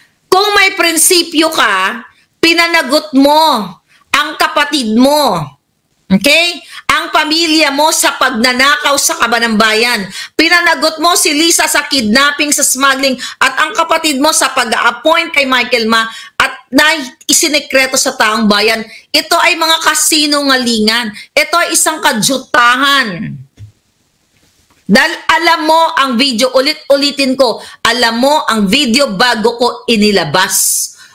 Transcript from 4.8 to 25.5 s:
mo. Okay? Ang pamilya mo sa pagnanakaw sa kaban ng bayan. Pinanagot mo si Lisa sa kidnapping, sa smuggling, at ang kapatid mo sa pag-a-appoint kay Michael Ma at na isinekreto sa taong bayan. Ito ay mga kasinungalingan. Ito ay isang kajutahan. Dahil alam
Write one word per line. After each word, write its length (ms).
mo. 480
Okay? 480
Ang 160
pamilya 640
mo 160
sa 320
pagnanakaw 800
sa 160
kaban 320
ng 80
bayan. 480
Pinanagot 640
mo 160
si 160
Lisa 320
sa 240
kidnapping, 640
sa 80
smuggling, 560
at 160
ang 160
kapatid 480
mo 80
sa 240
pag-a-appoint 800
kay 160
Michael 400
Ma 160
at 320
na 160
isinekreto 720
sa 160
taong 320
bayan. 400
Ito 320
ay 160
mga 200
kasinungalingan. 1300
Ito 240
ay 160
isang 240
kajutahan. 1400
Dahil 280
alam 320